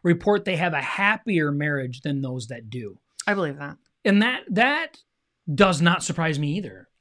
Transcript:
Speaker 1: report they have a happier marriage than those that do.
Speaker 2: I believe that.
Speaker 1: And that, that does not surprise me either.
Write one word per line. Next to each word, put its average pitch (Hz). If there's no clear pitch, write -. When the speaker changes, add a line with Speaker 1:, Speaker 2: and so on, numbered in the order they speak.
Speaker 1:
report 202
they 185
have 170
a 147
happier 196
marriage 143
than 139
those 127
that 117
do. 107
Speaker 2:
I 208
believe 160
that. 143
Speaker 1:
And 202
that, -
that 277
does 180
not 170
surprise 160
me 147
either. 101